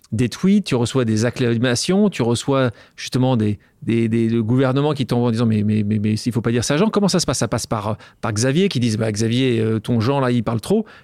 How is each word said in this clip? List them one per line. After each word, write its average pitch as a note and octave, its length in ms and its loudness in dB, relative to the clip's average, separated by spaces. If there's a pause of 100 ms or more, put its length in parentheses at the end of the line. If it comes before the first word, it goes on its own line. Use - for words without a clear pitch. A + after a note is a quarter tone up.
(120)
des A#2 160 0
tweets, G3 360 2
tu - 100 -2
reçois A#2+ 300 0
des A2 200 0
acclamations, B2 840 0
tu C3+ 120 -4
reçois B2 480 0 (260)
justement B2+ 400 0
des, G#2+ 220 0 (240)
des, A2+ 260 0
des, A2+ 200 0
le A2+ 140 2
gouvernement C3 500 2
qui C3 140 -2
t'envoie A#2+ 220 0
en A#2 40 0
disant, « A#2 140 0
Mais, A2 160 2
mais, G#2+ 200 0
mais, G#2 160 0
mais G#2+ 160 0
il A2 180 -4
faut A2+ 100 -2
pas A#2 100 -2
dire A#2+ 120 0
ça, C#3+ 120 0
Jean. » G#3 140 2
Comment G3+ 180 0
ça F3 120 0
se - 60 -4
passe ? C#3 120 -2
Ça A2+ 100 -2
passe - 180 -4
par, G#2+ 220 -4
euh, A2 60 -2 (260)
par A2 120 -4
Xavier C3+ 360 0
qui C3+ 120 -2
dit, « A2+ 180 0
Bah, A2+ 120 0
Xavier, A#2 500 0
euh, A2 200 0
ton A#2+ 200 -2
Jean, C3+ 200 0
là, B2+ 100 0
il A#2+ 140 0
parle A2+ 160 -2
trop. » G#3+ 260 -2 (180)